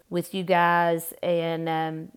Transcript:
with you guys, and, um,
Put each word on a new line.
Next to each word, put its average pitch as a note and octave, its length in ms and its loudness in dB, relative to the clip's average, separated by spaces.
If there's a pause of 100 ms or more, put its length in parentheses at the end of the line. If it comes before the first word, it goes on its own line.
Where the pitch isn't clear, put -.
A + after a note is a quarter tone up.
with F3 240 -4
you F#3+ 100 -4
guys, E3+ 760 2
and, E3 480 0
um, D#3+ 480 -4